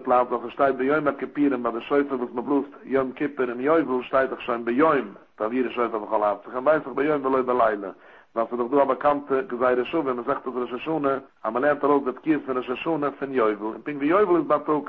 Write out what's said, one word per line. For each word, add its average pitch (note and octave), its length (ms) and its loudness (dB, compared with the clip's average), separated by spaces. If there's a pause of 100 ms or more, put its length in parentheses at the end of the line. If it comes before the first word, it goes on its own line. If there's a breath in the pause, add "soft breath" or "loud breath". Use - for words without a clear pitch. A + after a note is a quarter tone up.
פלאץ, B2 220 4
אז - 60 -8
ער A#2+ 160 -4
שטייט C3+ 280 2
ביי B2+ 100 0
יום C#3+ 260 2
כיפורים, C3+ 500 0
ביי A#2 100 0
דער A2+ 80 -4
שופר, C#3+ 360 0
וואס B2 160 -4
מען A#2+ 120 -4
בלוזט, C#3 240 0 (160)
יום C3 280 0
כיפור, C3 380 -4
אין A#2+ 100 -8
יום, C3 420 2
שטייט C3 300 0
ער A#2+ 60 -8
שוין A#2+ 260 -4
ביי A#2 100 0
יום, C3 400 2 (240)
דא G#2 60 -2
ווערט B2 200 0
ער A#2 60 -4
שופר A2+ 280 -2
פון G#2 100 -8
כל G#2 160 0
ארצות. G#2 220 0
איך A2 160 -12
ווייס, D3+ 240 4
איך B2 80 -8
ביי C#3 120 0
יום D3 180 0
ולא C3 180 2
בלילה. A2 480 2 (440 loud breath)
Was A#2 160 -2
wir B2 60 -6
doch A#2+ 140 -2
da C#3 160 4
bekannte, C3+ 580 0
gesagt, B2+ 320 0
der B2 80 2
Schuhe, D#3 220 -2
wenn B2+ 100 -2
man A#2+ 80 -6
sagt, C3 220 -4
dass B2+ 80 -6
Rosh B2 180 -6
Hashanah, C#3 480 -2 (220)
aber A2 100 -4
man A#2+ 120 -2
lernt C#3+ 200 2
auch, C#3+ 180 4
dass B2 200 -4
Kies D3+ 240 0
von C3 100 -4
Rosh B2 100 -4
Hashanah C#3+ 520 -4
von C#3 120 -6
Yovel. A2 460 0
Und C#3+ 240 -8
wie C#3+ 60 0
Yovel F3 340 4
ist, C#3+ 100 0
das D3 180 2
auch, D3 200 0